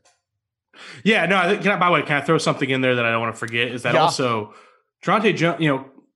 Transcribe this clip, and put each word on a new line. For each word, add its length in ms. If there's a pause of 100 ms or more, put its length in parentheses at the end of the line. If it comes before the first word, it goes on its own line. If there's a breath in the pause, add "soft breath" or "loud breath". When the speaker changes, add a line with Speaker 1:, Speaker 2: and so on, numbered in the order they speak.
(1040 loud breath)
Speaker 1:
Yeah, 220
no, 100
I 140
think, 140
can 80
I, 60
by 100
the 40
way, 120
can 120
I 60
throw 160
something 320
in 100
there 160
that 80
I 80
don't 80
wanna 140
forget? 340
Is 160
that 120
Speaker 2:
Yeah. 80
Speaker 1:
also 500 (480 loud breath)
Durante 320
Jo-, 260
you 80
know, 180 (300)